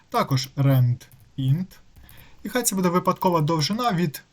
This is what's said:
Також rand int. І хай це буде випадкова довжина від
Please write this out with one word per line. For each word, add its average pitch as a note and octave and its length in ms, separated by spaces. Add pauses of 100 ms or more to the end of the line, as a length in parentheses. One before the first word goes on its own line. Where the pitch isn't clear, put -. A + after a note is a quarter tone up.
Також C#3 480
rand C3 460 (360)
int. C#3 400 (640)
І - 60
хай B3 140
це - 140
буде F#3 120
випадкова F3 520
довжина E3+ 520
від E3+ 300 (100)